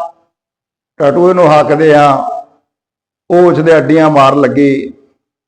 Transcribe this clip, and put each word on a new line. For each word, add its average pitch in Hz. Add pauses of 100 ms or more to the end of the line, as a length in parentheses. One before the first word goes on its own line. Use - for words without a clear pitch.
(960)
ਟਟੂਏ 175
ਨੂੰ 180
ਹਾਕਦੇ 151
ਆ, 147 (1160)
ਉਹ 175
ਉਸਦੇ 160
ਅੱਡੀਆਂ 156
ਮਾਰਨ 143
ਲੱਗੀ, 139 (560)